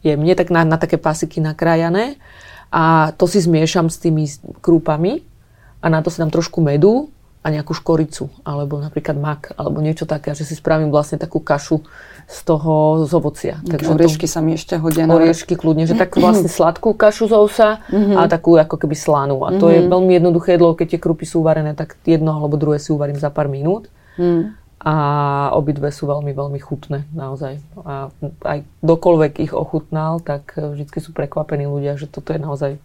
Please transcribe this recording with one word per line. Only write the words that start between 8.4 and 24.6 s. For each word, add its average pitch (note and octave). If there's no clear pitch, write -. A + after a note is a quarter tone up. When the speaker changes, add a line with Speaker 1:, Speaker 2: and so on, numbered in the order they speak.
Speaker 1:
alebo D3
napríklad D3
mak, D3
alebo D3+
niečo D#3
také, D3+
že D3+
si D3
spravím D#3
vlastne D3
takú D#3
kašu D3+
z -
toho, D#3+
z D3+
ovocia. D3
Speaker 2:
Nejaké E3+
Speaker 1:
Takže D3+
to D#3+
Speaker 2:
oriešky D#3+
sa E3
mi D#3+
ešte D#3+
hodia D#3+
na E3
Speaker 1:
Oriešky E3
kľudne, D#3+
že F3
tak F#3
vlastne G3
Speaker 2:
<clears throat> -
Speaker 1:
sladkú E3+
kašu G#3+
z G#3+
ovsa G#3
Speaker 2:
Mhm. G3+
Speaker 1:
a E3
takú E3
ako D#3
keby D3+
slanú. C#3
A F#3
to G3+
je E3+
Speaker 2:
Mhm. F3+
Speaker 1:
veľmi F#3
jednoduché F3
jedlo, E3+
keď E3
tie E3+
krupy E3
sú E3
uvarené, D#3
tak D3+
jedno D#3+
alebo D3+
druhé D3
si -
uvarím C#3+
za C#3+
pár D3
minút. D3+
Speaker 2:
Mhm. F3